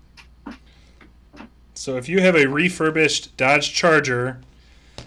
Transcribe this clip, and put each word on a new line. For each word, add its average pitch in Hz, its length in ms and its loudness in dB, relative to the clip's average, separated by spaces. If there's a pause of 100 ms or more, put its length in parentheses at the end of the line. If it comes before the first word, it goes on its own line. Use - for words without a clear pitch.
(1700)
So 131 240 -8
if 127 100 -8
you 185 140 0
have 185 140 4
a 147 120 6
refurbished 156 880 -2
Dodge 143 380 0
Charger 131 640 0 (680)